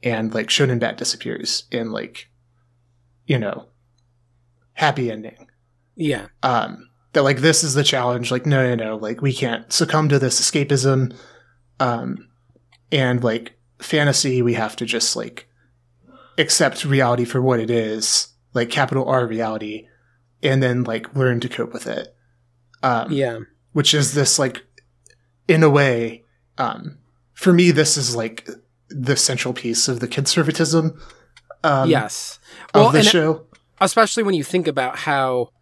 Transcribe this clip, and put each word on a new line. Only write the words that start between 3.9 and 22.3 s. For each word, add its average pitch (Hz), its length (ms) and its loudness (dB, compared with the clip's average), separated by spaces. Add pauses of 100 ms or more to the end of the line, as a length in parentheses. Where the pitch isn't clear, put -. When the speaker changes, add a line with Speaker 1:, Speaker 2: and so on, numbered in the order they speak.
Speaker 1:
happy 135 360 0
ending. 107 380 -16 (460)
Speaker 2:
Yeah. 131 320 -4 (160)
Speaker 1:
Um, - 480 -2 (240)
that, 156 80 4
like, 135 160 2
this 156 260 4
is 143 80 -4
the 143 100 0
challenge. 123 480 -2
Like, 127 140 -2
no, 139 240 2
no, 123 60 0
no, 110 220 -6
like, 107 260 -6
we 139 100 2
can't 117 400 -4
succumb 156 380 2
to 143 80 4
this 127 200 0
escapism. 135 760 0 (640)
Um, 123 480 -4 (640)
and, 123 320 0
like, 117 340 -4 (200)
fantasy, 139 640 0
we 117 120 2
have 107 220 -4
to 120 80 -6
just, 117 320 -2
like, 117 320 -12 (880)
accept 143 480 0
reality 123 400 2
for 127 160 -2
what 127 180 2
it 113 120 -4
is, 110 580 -2 (240)
like, 120 160 -2
capital 135 400 -2
R 127 180 2
reality, 110 600 -6 (560)
and 135 200 2
then, 123 220 0
like, 113 320 -6
learn 127 240 2
to 123 80 -6
cope 117 240 -6
with - 140 -12
it. - 280 -8 (680)